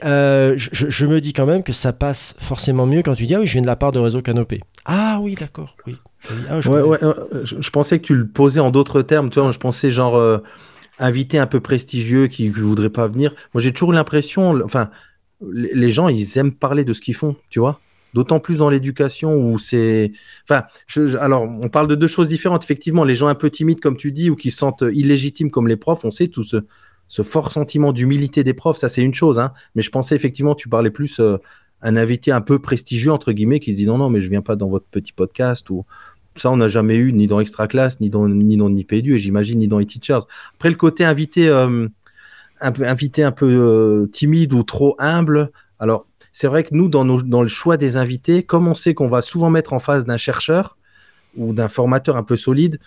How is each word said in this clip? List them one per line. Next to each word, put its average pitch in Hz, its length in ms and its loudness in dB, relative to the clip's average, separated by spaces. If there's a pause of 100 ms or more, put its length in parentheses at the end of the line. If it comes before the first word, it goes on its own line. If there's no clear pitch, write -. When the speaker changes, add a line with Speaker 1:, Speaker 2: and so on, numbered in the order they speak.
Speaker 1:
euh, 139 540 2
je, 123 140 -8
je, 143 180 -2
je 143 160 -2
me 156 160 2
dis 147 100 -6
quand 135 140 0
même 180 160 0
que 143 100 -6
ça 123 220 -2
passe - 440 -6
forcément 131 480 -2
mieux 151 160 2
quand 147 120 0
tu 113 100 -4
dis, « 131 100 0
Ah 208 60 0
oui, 214 60 0
je 123 80 -2
viens 127 80 2
de 123 40 0
la 120 100 0
part 143 160 -2
de 127 60 0
Réseau 117 220 0
Canopé. » 117 400 -4 (240)
Ah 214 380 -2
oui, 202 120 -6
d'accord, 156 400 -14 (120)
oui. 123 100 -14 (340)
Oui, 113 60 -10 (140)
ah, 156 100 -4
je 127 80 -2
Speaker 2:
Ouais, 143 140 4
Speaker 1:
connais. 156 200 2
Speaker 2:
ouais, - 40 0
ouais, - 380 -4
je, - 180 -10
je - 80 -8
pensais 147 280 0
que 170 60 -10
tu 147 100 2
le 120 120 2
posais 139 340 2
en 131 100 2
d'autres 135 300 2
termes, 135 300 0
tu 143 100 0
vois, 135 120 2
je - 60 -8
pensais 127 320 -2
genre, 123 260 0
euh, 113 200 4 (600)
invité 131 400 0
un 135 80 2
peu 131 140 0
prestigieux 127 640 0
qui, 123 260 -4
qui 107 80 -6
voudrait 107 300 0
pas 113 160 -2
venir. 131 260 -2 (220)
Moi, 120 80 0
j'ai 127 100 0
toujours 175 220 0
l'impression, 160 580 0
le, 135 100 0
enfin, 107 280 -2 (600)
les, 113 220 -6
les 123 200 2
gens, 160 160 2
ils 107 280 -2
aiment 135 160 0
parler 143 320 -2
de 120 80 -2
ce - 80 -8
qu'ils 117 140 -6
font, 147 220 -4 (120)
tu - 100 -6
vois. 131 220 0 (320)
D'autant 127 260 2
plus 160 200 -4
dans 147 100 4
l'éducation 139 640 -2
où 117 240 0
c'est, 110 540 0 (320)
enfin, 135 200 0 (220)
je, 147 220 0
je, 127 80 -2
alors, 135 280 2
on 117 260 -6
parle 151 180 2
de 147 60 2
deux 156 140 2
choses 165 200 0
différentes. 170 360 -2
Effectivement, 156 400 0
les 131 120 2
gens 143 120 2
un 143 60 2
peu 147 140 -2
timides, 160 320 -2
comme 139 160 0
tu 143 160 -8
dis, 160 160 -2
ou 160 80 0
qui - 140 -4
se - 80 -8
sentent 131 340 -2
illégitimes 143 580 0
comme 120 180 0
les 113 80 2
profs, 160 280 -4
on 113 60 -4
sait - 180 -2
tout 123 160 -6
ce, 110 140 -2 (500)
ce - 140 -6
fort 139 280 -4
sentiment 147 440 0
d'humilité 139 500 0
des 131 80 0
profs, 147 240 -2
ça, 123 140 -4
c'est - 120 -4
une 131 120 0
chose, 143 240 2
hein. 127 140 -2 (220)
Mais 113 60 -2
je 107 100 -4
pensais 135 260 -2
effectivement, 143 380 0
tu 147 140 -16
parlais 113 220 0
plus, 143 280 -8
euh, 104 200 2 (440)
un 113 140 0
invité 117 340 0
un 123 120 2
peu 143 160 2
prestigieux, 123 520 -2
entre 143 220 0
guillemets, 110 260 0
qui 117 140 -6
se 95 40 -4
dit, « 101 100 0
Non, 113 100 0
non, 135 140 0
mais 107 100 2
je 92 80 -4
viens 98 140 -2
pas 110 120 -4
dans 101 140 -4
votre 95 160 -4
petit - 280 -10
podcast » - 580 -4
ou 95 160 -8 (500)
ça, 127 140 -2
on 131 80 2
n'a 113 100 4
jamais 110 280 2
eu, 127 160 2
ni 104 140 4
dans 104 140 2
Extra 107 280 -4
Class, 131 320 0
ni 107 100 -2
dans, 104 180 0
ni 104 280 2
dans 104 120 2
Nipédu, 107 460 0
et 120 40 4
j'imagine 104 420 -2
ni 107 80 2
dans 107 120 0
eTeachers. 117 400 -2 (360)
Après, - 120 0
le 170 80 2
côté 170 280 2
invité, 156 440 2
euh, 127 400 2 (720)
un 131 120 -2
peu, 135 140 -2
invité 127 380 -2
un 135 80 2
peu, 139 160 0
euh, 110 640 4
timide 151 400 2
ou 120 100 4
trop 139 360 0
humble, 151 520 0 (280)
alors, 110 280 -2 (260)
c'est - 140 -4
vrai 147 160 2
que 151 120 -6
nous, 175 140 2
dans 143 160 2
nos, 127 180 2
dans 123 200 2
le 117 60 0
choix 165 280 0
des 135 200 0
invités, 131 480 0
comme 175 240 2
on 165 80 0
sait 165 180 0
qu'on 135 140 0
va 120 140 2
souvent 165 280 0
mettre 160 220 0
en 127 80 -2
face 139 240 0
d'un 120 120 -4
chercheur 156 600 -2 (600)
ou 113 160 -4
d'un 110 160 0
formateur 131 480 0
un 117 60 -4
peu 120 140 -2
solide, 147 500 0